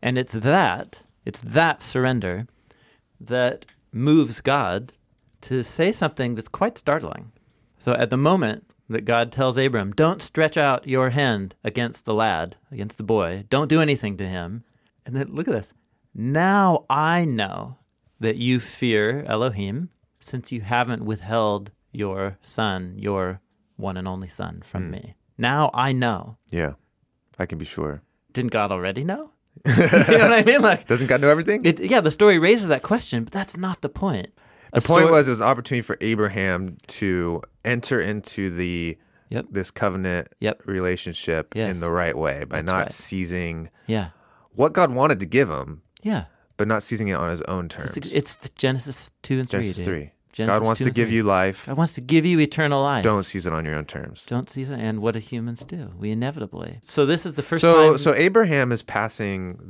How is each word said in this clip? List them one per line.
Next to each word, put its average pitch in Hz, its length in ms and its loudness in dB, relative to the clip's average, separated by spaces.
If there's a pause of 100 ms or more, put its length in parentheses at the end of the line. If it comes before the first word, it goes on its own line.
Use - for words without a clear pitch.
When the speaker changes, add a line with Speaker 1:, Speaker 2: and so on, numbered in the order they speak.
Speaker 1:
And 123 140 0
it's 127 160 -4
that, 120 680 0 (240)
it's - 160 -10
that 139 400 0
surrender 120 640 -2 (720)
that 123 460 -2 (260)
moves 135 500 4
God 123 520 0 (480)
to 127 220 -4
say 175 280 0
something 135 440 -2
that's 110 120 -10
quite 226 300 -4
startling. 117 540 -4 (460)
So - 160 0
at 120 160 0
the 127 80 0
moment 143 480 2 (240)
that 110 160 -4
God 117 260 2
tells 131 260 0
Abram, 120 340 0
"Don't 160 300 2
stretch 156 360 0
out 139 300 2
your 131 220 2
hand 117 540 0
against 117 420 -4
the 110 80 0
lad, 92 420 0 (160)
against 110 260 -10
the 110 60 -8
boy. 98 460 0
Don't 143 200 0
do 156 120 4
anything 127 360 -2
to 95 100 -6
him." 92 360 -8 (420)
And 123 100 -8
then 135 180 -4
look 160 140 -4
at 220 60 -2
this. 104 200 -6 (400)
"Now 170 760 2
I 160 360 2
know 117 520 -4 (420)
that 110 180 0
you 123 220 2
fear 117 680 0
Elohim, 110 640 -2 (300)
since - 320 -10
you 120 100 -8
haven't 117 440 0
withheld 107 640 -2 (200)
your 98 500 -6
son, 92 560 -6
your 95 420 -4 (360)
one 95 220 -8
and 92 100 -8
only 92 200 -8
son, 85 360 -12
from 95 220 -8
Speaker 2:
Hmm. 82 60 -10
Speaker 1:
me. 92 240 -14 (220)
Now 135 360 0
I 131 180 0
know." 117 460 -4 (120)
Speaker 2:
Yeah, 78 240 -2 (640)
I 90 80 -4
can 87 140 -8
be 78 60 -10
sure. 76 360 -8 (320)
Speaker 1:
Didn't 123 180 -4
God 104 200 0
already 95 320 -4
know? 233 280 -6 (160)
Speaker 2:
<laughs> - 180 -12
Speaker 1:
You 135 80 4
know 202 560 6
what 233 40 6
I 220 100 6
mean? 247 180 6
Like, 202 260 4
Speaker 2:
Doesn't 123 200 2
God 127 140 4
know 143 80 6
everything? 165 360 2
Speaker 1:
it, 165 140 4
yeah, 196 220 4
the 156 100 2
story 202 280 6
raises 196 300 4
that 135 140 2
question, 160 420 -2
but - 80 -18
that's 190 240 -6
not 185 240 -6
the 147 80 -4
point. 135 380 -4 (460)
Speaker 2:
The 123 60 4
Speaker 1:
A - 20 2
Speaker 2:
point 165 240 6
Speaker 1:
sto- 165 60 8
Speaker 2:
was 147 160 8
it 131 40 2
was 113 80 -2
an 113 80 2
opportunity 123 340 0
for - 200 -4
Abraham 98 760 0 (100)
to 87 540 -2 (220)
enter 120 380 -2
into 98 480 -4
the 85 480 -4 (320)
Speaker 1:
Yep. 120 220 -6
Speaker 2:
this 95 200 -6
covenant 92 560 -4 (120)
Speaker 1:
Yep. - 260 -4
Speaker 2:
relationship 90 880 -4
Speaker 1:
Yes. 107 200 -4
Speaker 2:
in 85 60 -6
the 85 100 -4
right 85 260 -2
way 73 280 -4
by 78 120 -8
Speaker 1:
That's 78 80 -6
Speaker 2:
not 92 180 -2
Speaker 1:
right. - 80 -8
Speaker 2:
seizing 85 800 -6 (180)
Speaker 1:
Yeah. 107 220 -4 (460)
Speaker 2:
what 151 180 2
God 170 180 4
wanted 127 300 2
to 95 40 -6
give 117 240 2
him, 73 320 -8 (220)
Speaker 1:
Yeah. 180 220 -2 (320)
Speaker 2:
but 104 100 0
not 107 160 0
seizing 110 240 -4
it 98 60 -2
on 85 160 -2
his 82 140 -4
own 90 260 -6
terms. - 280 -10
Speaker 1:
It's, 139 160 -10
it's - 220 -2
the - 200 -16
Genesis 131 540 -4 (140)
two 131 160 -2
and 127 100 -6
Speaker 2:
Genesis 95 280 -2
Speaker 1:
three, 90 60 -6
dude. 95 100 -2
Speaker 2:
Genesis 73 160 -8
three. - 20 -20 (220)
Speaker 1:
Genesis 110 260 0
Speaker 2:
God 110 60 0
wants 110 140 2
Speaker 1:
two 131 60 2
Speaker 2:
to 131 40 4
Speaker 1:
and 123 60 -4
Speaker 2:
give 117 140 2
Speaker 1:
three. 113 60 0
Speaker 2:
you 113 80 2
life. 95 420 2
Speaker 1:
God 135 120 -6
wants 165 180 0
to 127 60 -10
give 151 240 4
you 175 140 4
eternal 147 440 2
life. 139 200 0
Speaker 2:
Don't 107 200 2
seize 90 240 -6
it 80 60 -2
on 80 120 -4
your 78 100 -6
own 76 100 -6
terms. - 420 -14
Speaker 1:
Don't 120 220 -6
seize 135 200 -10
it. 131 100 -8
And 110 220 -4
what 107 140 -2
do 113 40 -6
humans 120 460 -10
do? 147 320 -12
We 104 140 -6
inevitably. 113 720 -6
So - 260 0
this 170 180 2
is 165 100 -8
the 143 80 -6
first 165 180 -2
Speaker 2:
So, 160 300 10
Speaker 1:
time. 165 60 4
Speaker 2:
so 151 160 2
Abraham 165 580 4
is 117 120 -4
passing 98 720 -4 (120)